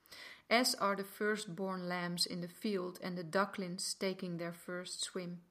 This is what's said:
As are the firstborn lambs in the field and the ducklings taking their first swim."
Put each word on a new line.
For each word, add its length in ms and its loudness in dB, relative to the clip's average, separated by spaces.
As 300 6
are 180 4
the 100 -2
firstborn 840 0
lambs 400 2
in 140 -4
the 80 -4
field 520 -2
and 140 -4
the 140 -4
ducklings 640 0
taking 440 -2
their 160 -2
first 500 -6
swim." 480 -6